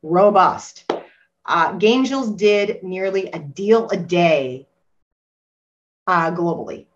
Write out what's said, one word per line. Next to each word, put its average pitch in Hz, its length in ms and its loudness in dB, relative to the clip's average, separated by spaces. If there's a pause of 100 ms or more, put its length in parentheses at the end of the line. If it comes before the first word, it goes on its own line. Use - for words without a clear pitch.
robust. 180 880 2 (540)
Uh, 165 300 0
Gainjils 240 600 0
did 202 480 0
nearly 190 440 -4
a - 120 -10
deal 202 520 0
a - 80 -2
day, 160 680 0 (1400)
uh, 170 240 0
globally. 165 640 -6